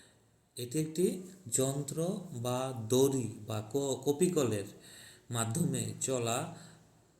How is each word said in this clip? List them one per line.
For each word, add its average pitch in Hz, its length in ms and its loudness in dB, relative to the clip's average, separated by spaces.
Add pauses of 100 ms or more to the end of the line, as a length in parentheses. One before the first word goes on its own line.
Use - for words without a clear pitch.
(560)
এটি 123 220 -4
একটি 160 440 2 (300)
যন্ত্র 143 680 0 (120)
বা 123 560 -4
দড়ি 127 440 4 (140)
বা 107 260 -4
ক-, 139 320 0
কপিকলের 143 600 2 (680)
মাধ্যমে 113 720 -2
চলা 127 560 -2 (640)